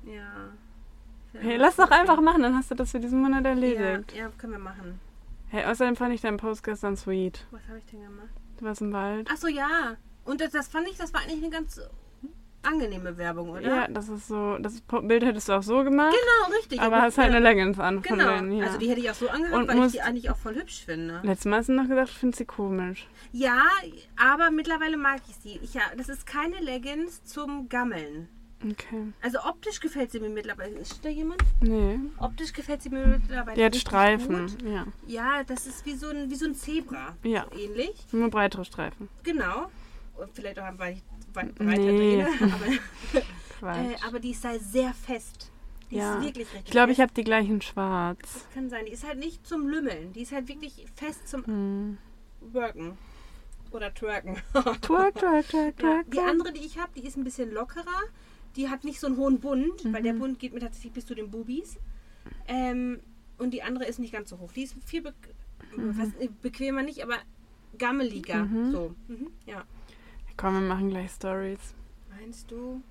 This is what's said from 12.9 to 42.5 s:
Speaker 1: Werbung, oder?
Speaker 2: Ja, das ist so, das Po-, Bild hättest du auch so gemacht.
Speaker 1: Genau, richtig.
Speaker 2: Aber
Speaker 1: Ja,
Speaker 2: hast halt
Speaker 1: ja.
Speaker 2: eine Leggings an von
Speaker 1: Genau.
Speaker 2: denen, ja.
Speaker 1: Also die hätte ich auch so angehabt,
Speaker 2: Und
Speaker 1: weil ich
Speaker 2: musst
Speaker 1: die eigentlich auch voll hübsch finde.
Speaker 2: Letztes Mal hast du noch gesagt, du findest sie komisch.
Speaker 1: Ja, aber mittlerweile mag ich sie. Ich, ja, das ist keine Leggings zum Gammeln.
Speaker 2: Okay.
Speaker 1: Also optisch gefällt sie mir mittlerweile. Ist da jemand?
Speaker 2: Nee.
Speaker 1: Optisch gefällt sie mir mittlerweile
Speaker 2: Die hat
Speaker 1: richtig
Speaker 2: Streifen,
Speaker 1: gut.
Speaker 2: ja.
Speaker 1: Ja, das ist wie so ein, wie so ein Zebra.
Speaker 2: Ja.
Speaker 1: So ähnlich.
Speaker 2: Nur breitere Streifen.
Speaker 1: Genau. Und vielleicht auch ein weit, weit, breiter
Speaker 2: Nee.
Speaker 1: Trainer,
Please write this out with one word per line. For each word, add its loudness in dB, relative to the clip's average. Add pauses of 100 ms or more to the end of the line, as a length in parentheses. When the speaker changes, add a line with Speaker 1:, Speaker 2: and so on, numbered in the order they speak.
Speaker 1:
Werbung, -4
oder? -8
Speaker 2:
Ja, 2
das -6
ist -10
so, -2
das -6
Po-, -2
Bild 6
hättest 2
du 6
auch 4
so 4
gemacht. 6
Speaker 1:
Genau, 6
richtig. -2
Speaker 2:
Aber 6
Speaker 1:
Ja, 10
Speaker 2:
hast 4
halt 8
Speaker 1:
ja. 8
Speaker 2:
eine 8
Leggings 8
an 0
von 2
Speaker 1:
Genau. 6
Speaker 2:
denen, 0
ja. 2
Speaker 1:
Also 0
die 0
hätte 0
ich -2
auch -4
so -2
angehabt, 0
Speaker 2:
Und 4
Speaker 1:
weil 4
ich 8
Speaker 2:
musst 6
Speaker 1:
die -4
eigentlich -2
auch 0
voll -6
hübsch -10
finde. -6
Speaker 2:
Letztes 0
Mal 4
hast -2
du 6
noch 4
gesagt, 4
du -14
findest 0
sie -4
komisch. -4 (240)
Speaker 1:
Ja, 4 (540)
aber 6
mittlerweile 0
mag 0
ich -18
sie. -16
Ich, -12
ja, 0 (140)
das -8
ist -10
keine -4
Leggings -6
zum -8
Gammeln. -4 (340)
Speaker 2:
Okay. -6
Speaker 1:
Also -2
optisch -4
gefällt -4
sie -6
mir -6
mittlerweile. -8
Ist -12
da -2
jemand? -2 (200)
Speaker 2:
Nee. 6 (200)
Speaker 1:
Optisch -6
gefällt -6
sie -12
mir 4
mittlerweile 4
Speaker 2:
Die 6
hat 8
Speaker 1:
richtig 0
Speaker 2:
Streifen, 6
Speaker 1:
gut. -8
Speaker 2:
ja. -4 (220)
Speaker 1:
Ja, -2
das -6
ist -12
wie -6
so -8
ein, -6
wie -6
so -4
ein -2
Zebra. -6
Speaker 2:
Ja. 0
Speaker 1:
So -14
ähnlich. -6
Speaker 2:
Nur 2
breitere 0
Streifen. -10 (160)
Speaker 1:
Genau. -2 (460)
Und -14
vielleicht -12
auch -10
ein -12
weit, -8 (320)
weit, -6
breiter 4
Speaker 2:
Nee. 6
Speaker 1:
Trainer, 4